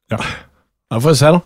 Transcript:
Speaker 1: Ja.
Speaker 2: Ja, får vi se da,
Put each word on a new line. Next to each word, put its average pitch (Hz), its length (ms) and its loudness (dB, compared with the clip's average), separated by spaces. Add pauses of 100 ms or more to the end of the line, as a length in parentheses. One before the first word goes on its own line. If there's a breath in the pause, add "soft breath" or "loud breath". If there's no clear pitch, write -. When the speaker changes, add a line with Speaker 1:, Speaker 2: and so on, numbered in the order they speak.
(100)
Speaker 1:
Ja. 110 80 -8 (720 loud breath)
Speaker 2:
Ja, 113 60 -6
får 135 160 0
vi 139 80 2
se 147 100 4
da, 175 160 2